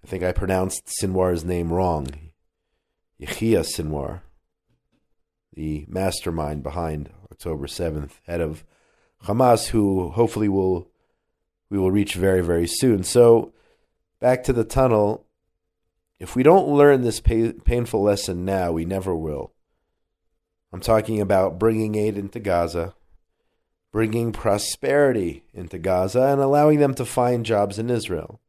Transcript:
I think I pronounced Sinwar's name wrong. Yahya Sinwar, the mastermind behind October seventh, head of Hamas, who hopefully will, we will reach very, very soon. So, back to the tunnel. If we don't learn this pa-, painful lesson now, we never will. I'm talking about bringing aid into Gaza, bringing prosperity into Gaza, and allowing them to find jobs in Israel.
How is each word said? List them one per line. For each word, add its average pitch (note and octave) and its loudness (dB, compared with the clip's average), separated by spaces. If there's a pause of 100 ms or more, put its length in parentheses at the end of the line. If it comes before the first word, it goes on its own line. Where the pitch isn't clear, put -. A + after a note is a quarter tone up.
I - -20
think F#2 -8
I F2+ -2
pronounced F#2 -2 (100)
Sinwar's F#2 0
name E2+ -4
wrong. E2+ 0 (1120)
Yahya A2 0
Sinwar, D2+ -8 (1300)
the D2+ -8
mastermind E2 -4
behind D2+ -8 (220)
October D2+ -10
seventh, D2+ -8
head E2+ -6
of D#2 -6 (600)
Hamas, A#2+ 2
who F#2+ 0
hopefully G#2+ 0
will, F#2 -2 (800)
we G2+ -2
will F#2+ 2
reach G2+ 0
very, F#2 2
very F2 0
soon. G#2+ 0
So, A#2 4 (680)
back B2+ 0
to C3 -2
the A#2 0
tunnel. A2 0 (1000)
If - -6
we B2+ 0
don't D3+ 6
learn C#3+ 8
this A#2 -2
pa-, A2+ 2 (140)
painful A#2+ 0
lesson G2 0
now, F#2 -2
we E2 -4
never F#2+ -4
will. D#2 -6 (1200)
I'm F2+ -12
talking A2 0
about F#2+ 2
bringing A2 0
aid G#2 -2
into G2+ -10
Gaza, E2+ -2 (960)
bringing A2+ -2
prosperity A2+ 0 (100)
into F2+ -14
Gaza, F#2+ 2
and C#3 2
allowing D3 4
them C#3 4
to C3 -6
find A#2+ -2
jobs G2+ 0
in A#2 -4
Israel. F#2+ -6